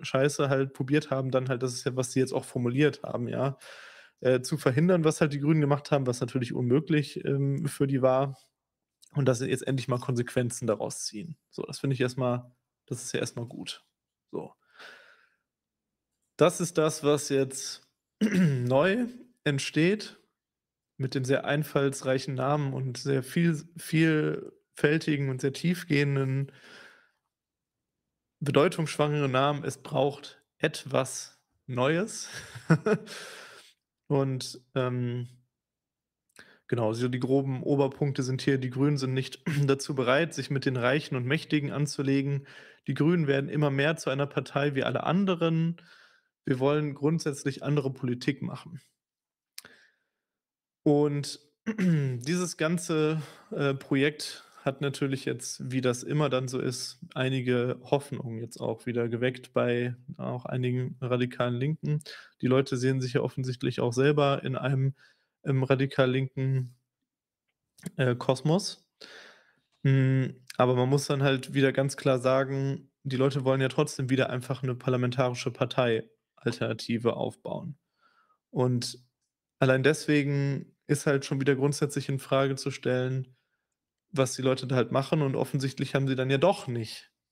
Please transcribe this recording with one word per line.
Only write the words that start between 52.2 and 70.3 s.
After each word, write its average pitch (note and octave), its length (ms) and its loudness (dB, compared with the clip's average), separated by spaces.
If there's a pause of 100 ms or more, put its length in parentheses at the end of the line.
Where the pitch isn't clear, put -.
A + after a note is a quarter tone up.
ganze, D#3+ 640 0 (280)
äh, C#3 240 0
Projekt C#3+ 680 -2 (180)
hat C3+ 180 -2
natürlich C3+ 440 -2
jetzt, B2+ 460 -6
wie C3 100 -2
das B2 220 0
immer D3 260 0
dann B2+ 200 -2
so B2+ 100 -4
ist, B2+ 400 -6 (160)
einige B2+ 680 0
Hoffnungen A#2+ 560 -4
jetzt A#2+ 220 -12
auch A2+ 260 -6
wieder A#2+ 220 0
geweckt B2+ 440 -2
bei A#2+ 420 0 (240)
auch B2 260 -6
einigen B2+ 560 -2
radikalen B2 540 -2
Linken. D3 480 -2 (400)
Die C3 40 0
Leute C3 300 4
sehen C3 240 0
sich B2+ 140 -2
ja B2+ 80 2
offensichtlich B2+ 580 -4
auch B2 120 2
selber C#3 520 2
in C3 120 -4
einem, C3+ 380 0 (500)
ähm, C3+ 180 2
radikal C3 480 2
linken, C3 640 -2 (1200)
äh, B2+ 180 2
Kosmos. D3+ 720 0 (960)
Hm, C3 520 4 (240)